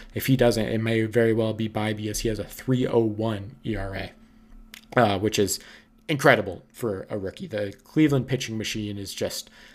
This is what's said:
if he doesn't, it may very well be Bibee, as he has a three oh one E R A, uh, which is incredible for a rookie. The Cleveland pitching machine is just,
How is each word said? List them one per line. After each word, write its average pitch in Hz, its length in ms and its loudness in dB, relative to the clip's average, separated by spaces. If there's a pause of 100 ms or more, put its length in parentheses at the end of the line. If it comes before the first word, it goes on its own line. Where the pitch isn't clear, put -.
(140)
if - 140 -6
he 135 100 6
doesn't, 113 300 4
it 110 120 0
may 113 240 2
very 113 300 4
well 110 200 0
be 110 140 -2
Bibee, 107 400 -4
as 104 120 -4
he 117 100 -2
has 104 100 -2
a 101 40 -6
three - 440 -2
oh 117 120 2
one 107 560 -2 (100)
E 110 100 -2
R 98 200 -6
A, 95 160 -8 (840)
uh, 104 220 4
which 104 220 0
is 98 200 0 (480)
incredible 120 640 4
for 101 380 -4
a 110 80 -6
rookie. 95 300 -8
The 104 260 -6 (100)
Cleveland 139 440 2
pitching 113 280 -4
machine 104 440 -6
is 95 160 -10
just, - 340 -6 (260)